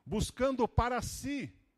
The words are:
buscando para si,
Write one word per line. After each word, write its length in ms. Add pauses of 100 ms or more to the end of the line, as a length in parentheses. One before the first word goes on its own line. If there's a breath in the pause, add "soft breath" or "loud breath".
buscando 640
para 340
si, 520 (240)